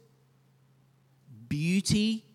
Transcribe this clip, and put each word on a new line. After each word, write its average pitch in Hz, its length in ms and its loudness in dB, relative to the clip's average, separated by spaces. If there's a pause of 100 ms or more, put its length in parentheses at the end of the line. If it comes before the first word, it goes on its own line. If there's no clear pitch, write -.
(1500)
beauty 202 880 0